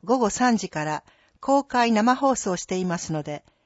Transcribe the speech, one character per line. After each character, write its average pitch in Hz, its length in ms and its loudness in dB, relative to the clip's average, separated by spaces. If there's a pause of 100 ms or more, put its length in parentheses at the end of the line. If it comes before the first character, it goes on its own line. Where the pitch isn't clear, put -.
午 240 140 2
後 220 120 2
三 247 280 2
時 185 100 -6
か 151 160 -6
ら 151 200 -6 (360)
公 277 240 2
開 240 260 0
生 226 240 4
放 269 200 2
送 190 220 -2
し - 100 -10
て 185 100 -4
い 185 80 -2
ま 175 140 -2
す - 140 -8
の 156 100 -4
で、 147 220 -10 (220)